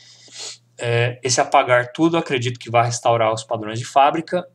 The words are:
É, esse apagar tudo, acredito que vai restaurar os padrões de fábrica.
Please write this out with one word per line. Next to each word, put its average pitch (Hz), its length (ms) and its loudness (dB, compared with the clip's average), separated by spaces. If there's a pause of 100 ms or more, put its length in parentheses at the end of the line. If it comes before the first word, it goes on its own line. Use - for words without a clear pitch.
(800)
É, 120 440 -2
esse 127 180 0
apagar 123 520 2
tudo, 165 240 2
acredito 127 420 -4
que - 120 -14
vai 117 160 4
restaurar 117 460 0
os 113 120 -6
padrões 110 340 -6
de 113 60 -8
fábrica. 160 720 0